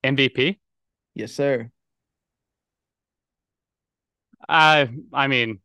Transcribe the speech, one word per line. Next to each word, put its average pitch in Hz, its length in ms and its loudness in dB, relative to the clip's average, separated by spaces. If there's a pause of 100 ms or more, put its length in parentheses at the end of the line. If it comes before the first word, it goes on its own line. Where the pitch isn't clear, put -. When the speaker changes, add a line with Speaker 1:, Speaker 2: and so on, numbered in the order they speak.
Speaker 1:
M 135 140 0
V 135 140 2
P? 139 280 -2 (560)
Speaker 2:
Yes, 107 180 -12
sir. 131 380 -4 (2750)
Speaker 1:
Uh, 156 380 4 (260)
I 139 140 0
mean 117 380 -2